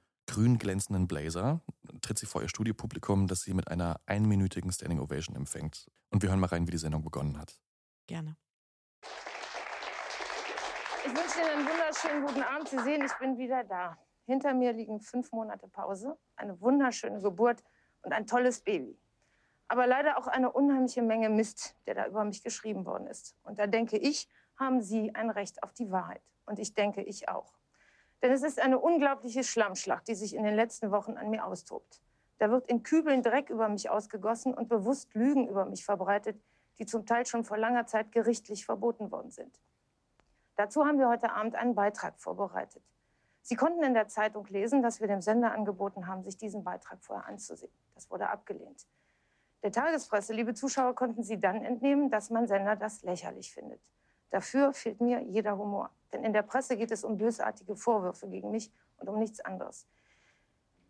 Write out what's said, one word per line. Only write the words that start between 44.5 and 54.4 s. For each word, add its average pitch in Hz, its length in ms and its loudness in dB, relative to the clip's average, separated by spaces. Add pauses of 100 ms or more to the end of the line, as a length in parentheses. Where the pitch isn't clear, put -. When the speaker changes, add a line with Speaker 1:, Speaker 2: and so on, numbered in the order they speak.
Speaker 3:
dass 233 180 0
wir 214 80 -2
dem 196 140 0
Sender 220 320 4
angeboten 196 540 -4
haben, 185 160 -8
sich 196 120 -12
diesen 202 300 -8
Beitrag 185 360 -10
vorher 202 260 -10
anzusehen. - 440 -14 (240)
Das - 160 -20
wurde 190 180 -4
abgelehnt. - 560 -10 (800)
Der 202 80 0
Tagespresse, 247 640 0
liebe 226 200 -2
Zuschauer, 254 420 0
konnten 233 280 -2
Sie 202 160 -4
dann 196 240 2
entnehmen, 277 460 2
dass 214 200 0
mein 226 180 2
Sender 202 280 2
das 214 280 -8
lächerlich 180 500 -8
findet. - 280 -14 (480)
Dafür 277 440 2